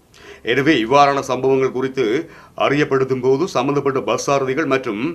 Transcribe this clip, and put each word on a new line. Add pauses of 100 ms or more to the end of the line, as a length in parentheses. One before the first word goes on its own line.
(540)
எனவே, (120)
இவ்வாறான
சம்பவங்கள்
குறித்து (580)
அறியப்படுத்தும்
போது (140)
சம்பந்தப்பட்ட
பஸ்
சாரதிகள்
மற்றும் (120)